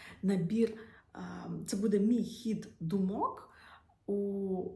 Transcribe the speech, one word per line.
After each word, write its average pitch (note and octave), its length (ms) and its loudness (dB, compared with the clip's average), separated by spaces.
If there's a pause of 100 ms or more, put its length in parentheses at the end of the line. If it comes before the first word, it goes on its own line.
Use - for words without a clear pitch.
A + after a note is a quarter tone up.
(220)
набір, G3 560 2 (380)
е, - 40 -10 (480)
це G#3 100 -2
буде G3+ 220 4
мій A3 240 4
хід - 460 -4 (100)
думок G3 680 0 (560)
у, G3 680 -2